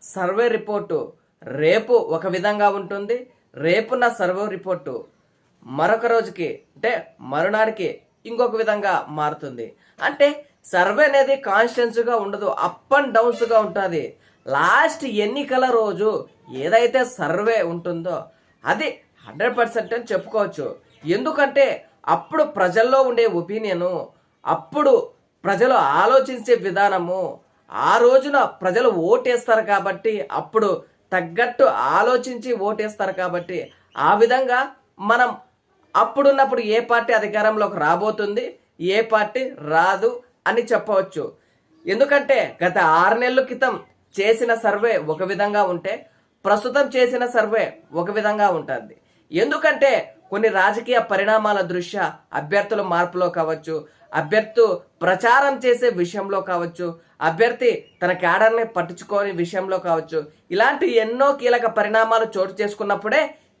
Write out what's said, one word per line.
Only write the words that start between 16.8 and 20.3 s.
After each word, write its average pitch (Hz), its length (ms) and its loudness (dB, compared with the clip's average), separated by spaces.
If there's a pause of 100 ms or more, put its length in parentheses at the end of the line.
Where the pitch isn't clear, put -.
సర్వే 196 400 0 (160)
ఉంటుందో 170 500 -8 (480)
అది - 160 -2 (380)
హండ్రెడ్ 202 340 -4
పర్సెంట్ 233 380 -2
అని 233 140 -10
చెప్పుకోవచ్చు. 190 540 -4 (520)